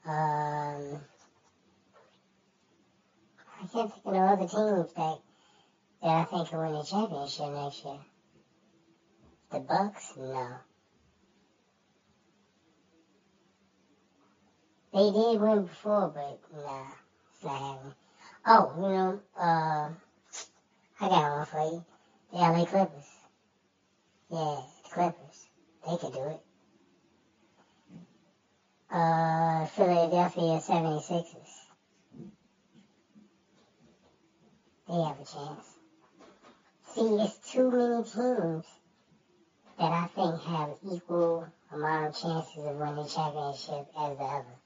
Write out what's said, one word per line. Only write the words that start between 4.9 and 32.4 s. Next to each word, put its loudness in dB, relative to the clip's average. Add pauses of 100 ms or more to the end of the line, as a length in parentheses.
that, -2 (840)
that 2
I 4
think -4
will -4
win -2
the -4
championship -4
next -8
year. -12 (1500)
The -4
Bucks, -2
no. -8 (4000)
They 6
did 4
win 4
before, 0
but -10 (140)
nah, -12 (420)
it's -20
not -6
happening. -10 (560)
Oh, 8
you -4
know, 0 (180)
uh, 0 (1120)
I 0
got 4
one -4
for -8
you. -2 (460)
The -8
L 6
A 4
Clippers. 0 (1200)
Yeah, -4 (220)
the -20
Clippers. -4 (360)
They -2
could -6
do -4
it. -10 (2500)
Uh, 2
Philadelphia 4
seventy-sixers. -2 (3250)